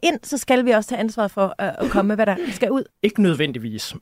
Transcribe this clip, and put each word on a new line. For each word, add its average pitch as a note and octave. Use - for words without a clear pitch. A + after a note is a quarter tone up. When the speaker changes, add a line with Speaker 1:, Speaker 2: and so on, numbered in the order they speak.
Speaker 1:
ind, E4
så -
skal B3+
vi B3
også G#3+
tage B3
ansvaret G#3+
for, G3+
øh, G3
at F3+
komme G3
med, G#3+
hvad G#3+
der G3
skal G3
ud? C4
Speaker 2:
Ikke G#3+
nødvendigvis, B2+